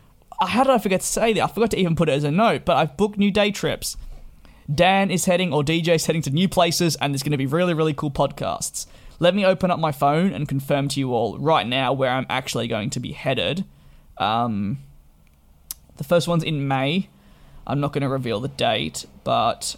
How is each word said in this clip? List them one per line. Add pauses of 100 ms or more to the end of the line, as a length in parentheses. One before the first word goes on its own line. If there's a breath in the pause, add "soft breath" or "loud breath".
(400 soft breath)
Uh,
how
did
I
forget
to
say
that?
I
forgot
to
even
put
it
as
a
note,
but
I've
booked
new
day
trips. (760 soft breath)
Dan
is
heading,
or
D
J's
heading
to
new
places,
and
there's
gonna
be
really,
really
cool
podcasts. (340 soft breath)
Let
me
open
up
my
phone
and
confirm
to
you
all
right
now
where
I'm
actually
going
to
be
headed. (520 soft breath)
Um, (1160)
the
first
one's
in
May. (560 soft breath)
I'm
not
gonna
reveal
the
date, (180)
but,